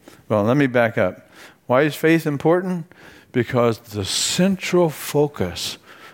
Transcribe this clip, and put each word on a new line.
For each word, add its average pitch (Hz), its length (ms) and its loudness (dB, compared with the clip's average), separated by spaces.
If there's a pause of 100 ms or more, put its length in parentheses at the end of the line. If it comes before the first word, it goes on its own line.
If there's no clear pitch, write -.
(280)
Well, 107 160 2
let 120 140 2
me 147 80 4
back 120 320 2
up. 98 320 -2 (380)
Why 127 160 2
is 151 120 -2
faith 160 300 2
important? 170 600 0 (460)
Because 120 460 0
the 101 280 -10
central 180 840 0
focus 143 880 -4 (360)